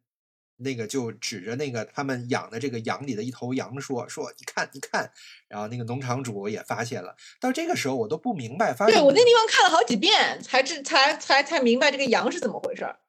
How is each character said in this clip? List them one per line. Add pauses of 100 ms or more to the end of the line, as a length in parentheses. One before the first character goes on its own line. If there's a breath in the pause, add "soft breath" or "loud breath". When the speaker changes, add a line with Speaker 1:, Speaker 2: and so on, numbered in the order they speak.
(560)
Speaker 1:
那
个
就
指
着
那
个
他
们
养
的
这
个
羊
里
的
一
头
羊
说，
说
：“你
看，
你
看。” (360 loud breath)
然
后
那
个
农
场
主
也
发
现
了。 (240 loud breath)
到
这
个
时
候
我
都
不
明
白
发
生
了
Speaker 2:
对，
我
那
地
方
看
了
好
几
遍，
才
知，
才，
才，
才
明
白
这
个
羊
是
怎
么
回
事
儿。